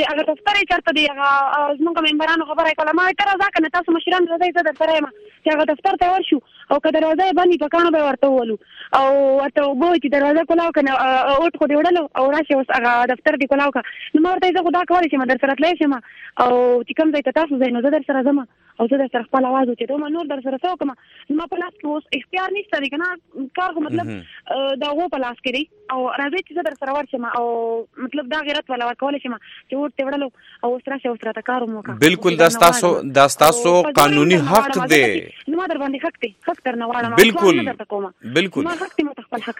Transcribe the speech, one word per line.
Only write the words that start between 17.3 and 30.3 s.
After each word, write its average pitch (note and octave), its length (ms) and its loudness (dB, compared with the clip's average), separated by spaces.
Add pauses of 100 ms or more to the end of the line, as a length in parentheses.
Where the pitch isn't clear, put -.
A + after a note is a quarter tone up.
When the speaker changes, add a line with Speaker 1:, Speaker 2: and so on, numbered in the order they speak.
Speaker 1:
تاسو C#4+ 220 -2
ځئ، B3+ 140 2
نو A#3 100 -2
زه C#4+ 100 2
در C4+ 140 -2
سره C4+ 180 0
ځم، C#4+ 100 2 (420)
او A#3 100 0
زه C#4 100 2
در C4 120 -2
سره A#3 100 -4
خپل C4 260 0
اواز C4 240 0
اوچتوم، C#4 420 -6
نور E4+ 120 -4
در C#4 180 -8
سره C4 180 -6
څه F4+ 100 -2
وکړم؟» C#4+ 180 -6 (420)
زما D#4+ 180 -2
په E4+ 120 -8
لاس F4+ 180 -10
کې D4 60 -10
اوس D4+ 180 -6 (140)
اختیار F#4 380 -6
نشته E4+ 280 -6
دی C4+ 80 -4
که D4 100 -8
نه، F4+ 60 -4 (500)
کار F4+ 160 -4
خو D4+ 140 -6
مطلب، E4 180 -4
Speaker 2:
مهم. G3+ 160 -10 (320)
Speaker 1:
آه، C4+ 280 -4
د - 100 -6
هغو E4+ 240 -4
په - 80 -4
لاس A#3+ 200 -10
کې B3+ 120 -4
دی. D4+ 80 -4 (280)
او C4 60 -4 (220)
راځئ D4 260 -6
چې D#4 100 -20
زه F4 120 -4
در C#4+ 120 -10
سره C4+ 160 -6
ورشم، C4+ 280 -6 (140)
او A#3+ 60 -2 (600)
مطلب C4 280 -8
دا D#4 120 -4
غیرت D4 280 -6
والا A#3+ 140 -4
ورکولی C4+ 360 -4
شم B3 120 -8
چې - 400 -16
اوټ C#4+ 220 -4
دې C4+ 80 0
وړلو، C#4 220 -4 (360)